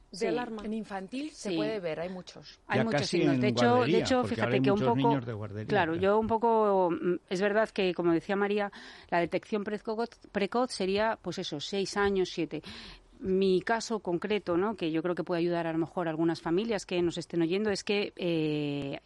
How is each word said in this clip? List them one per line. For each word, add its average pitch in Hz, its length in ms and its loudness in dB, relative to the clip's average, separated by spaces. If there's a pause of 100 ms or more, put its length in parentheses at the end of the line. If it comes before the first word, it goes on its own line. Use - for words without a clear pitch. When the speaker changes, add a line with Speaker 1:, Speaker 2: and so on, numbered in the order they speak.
(100)
Speaker 1:
de 190 80 -16
Speaker 2:
Sí. 226 80 -2
Speaker 1:
alarma. 226 360 -4
Speaker 3:
En 214 120 -6
infantil 214 560 -8
se - 180 -10
Speaker 2:
Sí. 180 80 -2
Speaker 3:
puede 196 240 -2
ver, 156 200 -6
hay 180 100 -6
muchos. 180 560 -16
Speaker 2:
Hay 127 140 0
Speaker 4:
Ya 131 40 2
Speaker 2:
muchos 139 160 2
Speaker 4:
casi - 160 0
Speaker 2:
signos. 151 200 4
Speaker 4:
en 127 40 2
Speaker 2:
De 127 80 4
hecho, 120 220 4
Speaker 4:
guardería, 247 260 4
Speaker 2:
de - 60 6
hecho, 254 180 2
Speaker 4:
porque 233 140 0
Speaker 2:
fíjate 220 100 -2
Speaker 4:
ahora 208 120 2
hay 196 60 2
Speaker 2:
que 135 80 4
un 202 80 4
Speaker 4:
muchos 131 160 2
Speaker 2:
poco, 135 140 2
Speaker 4:
niños 139 180 2
de 120 60 -4
guardería, 104 360 -8
Speaker 2:
claro, 175 240 2
Speaker 4:
claro. 170 100 -2
Speaker 2:
yo 202 160 4
un 220 80 2
poco, 214 640 4
mm, 175 240 0 (160)
es 185 100 -2
verdad 208 300 2
que, 185 240 0
como 170 180 2
decía 170 240 0
María, 202 340 0 (380)
la 175 120 2
detección 185 440 -2
precoz, 214 460 -6 (220)
precoz 233 380 0
sería, 202 520 0
pues 170 160 -6
eso, 170 220 -6
seis 196 360 -4
años, 202 340 2
siete. 156 300 -4 (600)
Mi 190 420 2
caso 226 360 -2
concreto, 180 580 -2
¿no?, 202 200 0
que 160 160 -2
yo 160 100 0
creo 175 140 -2
que 175 80 -4
puede 170 160 -2
ayudar 170 260 0
a 160 60 -2
lo 160 60 -2
mejor 165 280 -4
a 165 40 0
algunas 160 300 0
familias 196 460 -2
que 180 160 0
nos 170 160 0
estén 170 240 -2
oyendo, 196 300 2
es 185 100 -4
que, 208 320 -2
eh, 151 920 -2